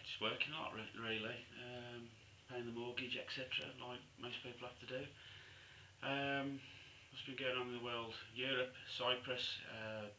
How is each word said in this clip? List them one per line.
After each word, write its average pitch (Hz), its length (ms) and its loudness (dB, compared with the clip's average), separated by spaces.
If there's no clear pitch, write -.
just - 160 -2
working - 320 4
a - 80 0
lot, - 80 -2
re-, 110 320 -4
really. 110 320 2
Um, 120 400 -6
paying 123 240 -2
the 117 80 -2
mortgage, 123 400 0
et - 160 -2
cetera, 131 320 0
like - 160 -4
most 123 240 -2
people 120 240 -4
have - 80 -12
to 123 120 -8
do. - 0 -
Um, 139 560 4
what's - 160 -4
been 131 160 -2
going 127 160 6
on 123 160 2
in - 0 -
the 117 80 0
world? 117 320 0
Europe, 127 320 6
Cyprus, 127 800 4
uh, 110 520 -2